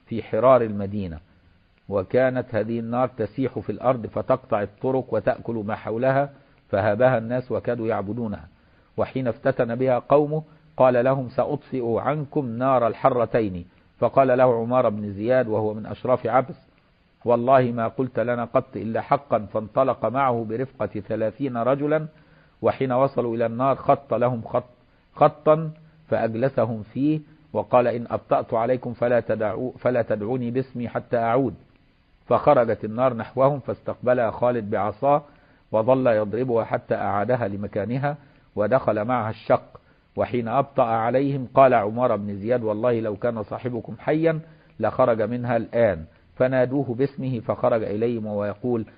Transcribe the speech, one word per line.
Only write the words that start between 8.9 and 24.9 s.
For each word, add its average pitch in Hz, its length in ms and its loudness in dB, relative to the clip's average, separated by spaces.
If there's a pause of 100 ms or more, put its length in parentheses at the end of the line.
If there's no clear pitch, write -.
وحين 127 300 -2
افتتن 117 480 0
بها 127 240 2
قومه 151 440 2 (340)
قال 127 280 6
لهم: 131 240 0
"سأطفئ 120 720 -2
عنكم 143 460 -2
نار 123 420 2
الحرتين". 110 800 0 (340)
فقال 131 280 4 (100)
له 123 240 4
عمار 120 280 2
بن 104 240 -6
زياد 117 340 0
وهو 107 260 -2
من 107 120 -10
أشراف 120 420 -2
عبس: 127 280 0 (680)
"والله 120 460 4
ما 117 160 -2
قلت 127 320 -4
لنا 120 260 -2
قط 131 300 -2
إلا 110 260 -4
حقا"، 131 380 -2 (140)
فانطلق 117 520 -2
معه 120 440 0
برفقة 113 500 -6
ثلاثين 110 580 -4
رجلاً، 147 500 0 (540)
وحين 127 300 0
وصلوا 123 440 0
إلى 117 100 0
النار 123 300 0
خط - 380 0
لهم 120 280 0
خط-، - 320 -6 (420)